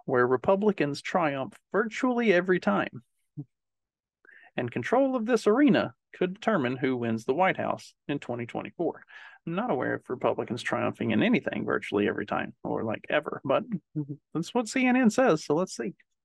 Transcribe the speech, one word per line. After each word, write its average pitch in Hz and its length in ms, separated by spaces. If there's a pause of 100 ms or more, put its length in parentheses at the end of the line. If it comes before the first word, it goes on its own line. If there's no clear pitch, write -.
where 123 240
Republicans 156 760
triumph 143 520 (180)
virtually 226 640
every 180 260
time. 190 420 (1600)
And 123 120
control 254 460
of 226 100
this 226 220
arena 208 460 (200)
could 180 200
determine 147 420
who 131 220
wins 113 260
the 131 100
White 180 220
House - 380 (160)
in 143 100
twenty 120 260
twenty-four. 110 580 (440)
I'm 165 80
not 226 160
aware 117 220
of 120 160
Republicans 120 520
triumphing 113 500
in 107 120
anything - 420
virtually - 440
every - 160
time, - 360
or, 120 220
like, - 260
ever, - 360
but 139 180 (720)
that's 165 200
what 240 140
C 254 180
N 247 120
N 254 120
says, 220 360
so 147 100
let's 185 220
see. 214 160 (320)